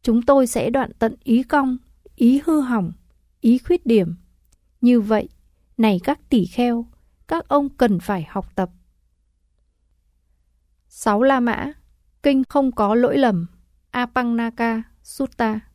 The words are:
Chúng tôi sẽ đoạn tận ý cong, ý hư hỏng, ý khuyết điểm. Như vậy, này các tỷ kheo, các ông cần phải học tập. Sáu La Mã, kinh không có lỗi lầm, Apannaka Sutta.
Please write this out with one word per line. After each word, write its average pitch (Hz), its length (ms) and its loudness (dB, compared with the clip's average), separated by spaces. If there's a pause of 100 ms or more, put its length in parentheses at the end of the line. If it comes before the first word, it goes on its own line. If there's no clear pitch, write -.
Chúng 233 200 2
tôi 269 260 4
sẽ 226 220 -4
đoạn 262 300 -4
tận 226 240 -2
ý 247 200 2
cong, 262 340 -2 (380)
ý 254 300 4
hư 311 160 2
hỏng, 226 300 -2 (500)
ý 233 160 4
khuyết - 280 -2
điểm. 190 300 2 (680)
Như 240 200 4
vậy, 214 280 -2 (480)
này 214 260 2
các - 260 -6
tỷ 208 160 2
kheo, 233 400 -4 (420)
các 330 200 -6
ông 285 220 0
cần 208 300 0
phải 175 300 -6
học - 260 -10
tập. 185 140 -4 (2250)
Sáu 214 340 -2
La 269 180 4
Mã, 240 320 -2 (520)
kinh 269 200 2
không 269 280 0
có 214 240 0
lỗi 240 220 2
lầm, 202 280 2 (460)
Apannaka 233 920 -4 (200)
Sutta. 220 560 -4 (160)